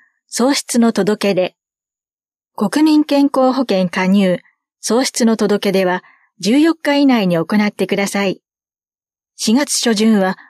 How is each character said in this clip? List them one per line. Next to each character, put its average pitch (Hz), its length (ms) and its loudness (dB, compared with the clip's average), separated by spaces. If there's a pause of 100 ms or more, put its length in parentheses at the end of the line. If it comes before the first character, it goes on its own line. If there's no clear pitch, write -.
(260)
喪 269 280 -2
失 - 240 -6
の 233 140 2
届 202 360 -2
け 202 60 0
出。 180 200 -4 (1000)
国 285 300 0
民 302 200 4
健 285 300 0
康 262 180 2
保 262 100 -2
険 185 260 -2
加 185 180 -6
入、 190 320 2 (420)
喪 226 240 -2
失 - 200 -4
の 226 120 2
届 208 340 -2
け - 20 -2
出 190 120 0
は、 180 180 -2 (380)
十 214 180 0
四 320 160 2
日 285 220 -2
以 285 100 2
内 233 200 2
に 175 100 0
行 165 100 -2 (180)
っ 208 60 -2
て 196 160 -4
く 196 100 -4
だ 196 100 -2
さ 202 200 -4
い。 - 160 -6 (920)
四 - 180 -2
月 285 220 0
初 226 200 -2
旬 220 220 2
は 185 180 0 (140)